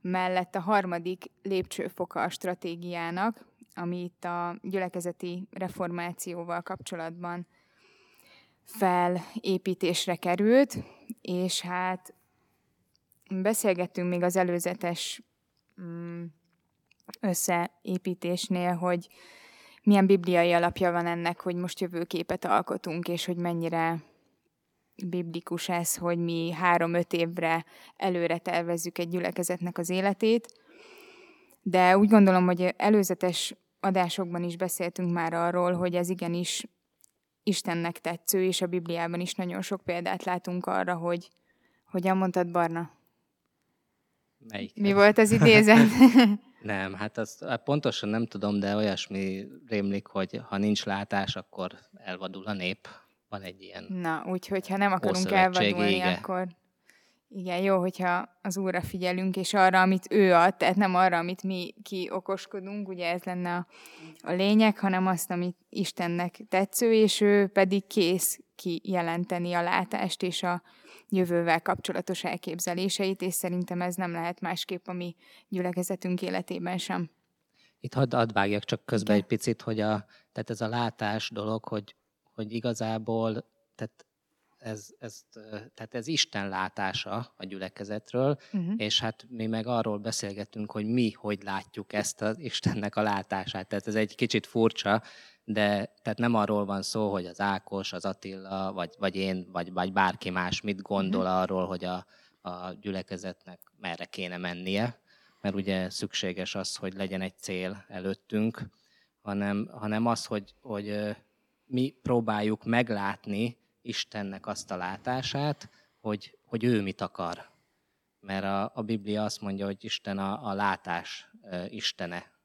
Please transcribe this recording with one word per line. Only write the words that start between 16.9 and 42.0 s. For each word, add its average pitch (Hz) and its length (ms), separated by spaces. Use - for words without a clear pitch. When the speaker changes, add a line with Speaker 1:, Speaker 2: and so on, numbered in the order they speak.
Speaker 1:
összeépítésnél, 180 1500
hogy 175 340
milyen 196 240
bibliai 175 460
alapja 170 400
van 170 140
ennek, 170 340
hogy 180 160
most 175 240
jövőképet 175 640
alkotunk, 175 640
és 170 160
hogy 175 120
mennyire 165 680
biblikus 170 600
ez, 175 280
hogy 175 220
mi 170 340
három-öt 170 600
évre 165 520
előre 170 420
tervezzük 170 600
egy 175 100
gyülekezetnek 175 680
az 170 120
életét. 202 600
De 185 360
úgy 208 100
gondolom, 190 380
hogy 180 300
előzetes 185 800
adásokban 180 600
is 170 140
beszéltünk 175 560
már 165 200
arról, 175 400
hogy 180 220
ez 175 140
igenis 175 580
Istennek 170 560
tetsző, 175 440
és 185 180
a 185 60
Bibliában 170 540
is 180 140
nagyon 185 280
sok 185 180
példát 180 440
látunk 180 420
arra, 180 280
hogy, 175 340
hogyan 185 260